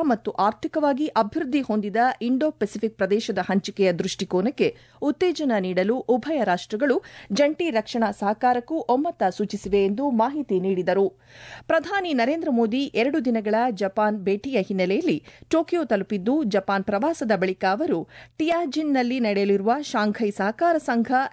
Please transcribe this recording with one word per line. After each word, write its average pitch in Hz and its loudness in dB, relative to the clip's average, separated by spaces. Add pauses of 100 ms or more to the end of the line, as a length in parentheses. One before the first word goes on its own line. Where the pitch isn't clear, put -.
ಮತ್ತು 240 0
ಆರ್ಥಿಕವಾಗಿ 285 0
ಅಭಿವೃದ್ಧಿ 269 0
ಹೊಂದಿದ 208 -2 (260)
ಇಂಡೋ 262 0
ಪೆಸಿಫಿಕ್ 220 -4
ಪ್ರದೇಶದ 202 0
ಹಂಚಿಕೆಯ 190 0
ದೃಷ್ಟಿಕೋನಕ್ಕೆ 185 0 (340)
ಉತ್ತೇಜನ 294 0
ನೀಡಲು 185 0 (120)
ಉಭಯ 254 0
ರಾಷ್ಟ್ರಗಳು 214 0 (360)
ಜಂಟಿ 285 2
ರಕ್ಷಣಾ 226 -2
ಸಹಕಾರಕ್ಕೂ 240 0 (100)
ಒಮ್ಮತ 277 0
ಸೂಚಿಸಿವೆ 196 0
ಎಂದು 226 0
ಮಾಹಿತಿ 233 0
ನೀಡಿದರು. 185 2 (600)
ಪ್ರಧಾನಿ 339 0
ನರೇಂದ್ರ 294 0
ಮೋದಿ 233 0 (120)
ಎರಡು 269 0
ದಿನಗಳ 214 0 (160)
ಜಪಾನ್ 208 0
ಭೇಟಿಯ 208 0
ಹಿನ್ನೆಲೆಯಲ್ಲಿ 196 0 (320)
ಟೋಕಿಯೋ 330 0
ತಲುಪಿದ್ದು, 208 0
ಜಪಾನ್ 196 0
ಪ್ರವಾಸದ 226 -2
ಬಳಿಕ 185 -2
ಅವರು 220 0 (380)
ಟಿಯಾಜಿನ್ನಲ್ಲಿ 302 0
ನಡೆಯಲಿರುವ 202 2 (100)
ಶಾಂಘೈ 214 0
ಸಹಕಾರ 220 0
ಸಂಘ 233 -2 (220)